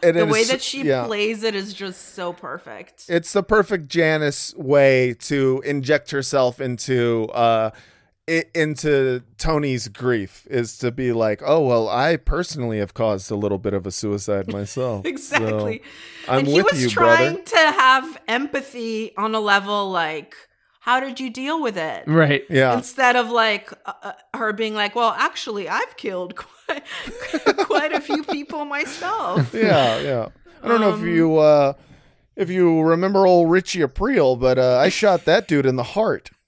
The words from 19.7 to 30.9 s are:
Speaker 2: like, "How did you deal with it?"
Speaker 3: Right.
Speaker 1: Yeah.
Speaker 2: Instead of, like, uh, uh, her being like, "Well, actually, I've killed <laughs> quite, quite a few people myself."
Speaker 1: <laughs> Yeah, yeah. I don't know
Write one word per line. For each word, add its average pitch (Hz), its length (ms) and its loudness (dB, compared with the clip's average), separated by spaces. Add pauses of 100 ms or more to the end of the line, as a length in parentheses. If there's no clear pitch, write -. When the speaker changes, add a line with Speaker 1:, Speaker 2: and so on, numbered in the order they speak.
Speaker 2:
like, 160 440 -4 (460)
"How 254 200 0
did 262 200 -8
you 262 100 -6
deal 277 320 -6
with 220 140 -4
it?" 147 320 -6
Speaker 3:
Right. 147 420 4
Speaker 1:
Yeah. 131 260 4
Speaker 2:
Instead 247 400 0
of, 233 140 0
like, 220 400 0 (160)
uh, 196 60 -8 (100)
uh, 202 100 -12 (220)
her 220 180 -4
being 214 220 -6
like, 208 220 -4
"Well, 226 200 0
actually, 208 520 -4
I've 240 280 -6
killed 180 400 -8
<laughs> - 300 -20
quite, 285 160 -8 (760)
quite 359 340 0
a 370 80 -2
few 302 240 -4
people 294 400 -8
myself." 294 880 -4
Speaker 1:
<laughs> - 0 -
Yeah, 151 460 2
yeah. 131 280 -4 (340)
I 220 60 -10
don't 233 120 4
know 208 100 4